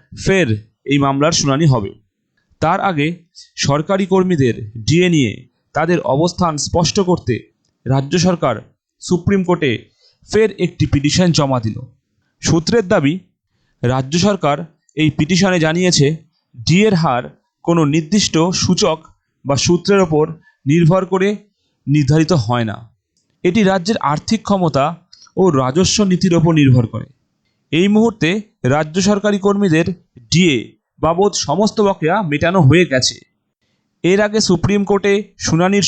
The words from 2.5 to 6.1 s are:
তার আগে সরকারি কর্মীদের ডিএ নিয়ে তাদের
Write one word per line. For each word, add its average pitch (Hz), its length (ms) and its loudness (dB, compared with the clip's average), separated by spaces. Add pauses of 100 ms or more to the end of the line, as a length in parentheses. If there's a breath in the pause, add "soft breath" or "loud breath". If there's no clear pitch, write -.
তার 165 200 0
আগে 156 260 -2 (500 loud breath)
সরকারি 160 480 -2
কর্মীদের 175 500 0 (300)
ডিএ 175 240 2
নিয়ে 139 220 2 (440)
তাদের 165 240 0 (140)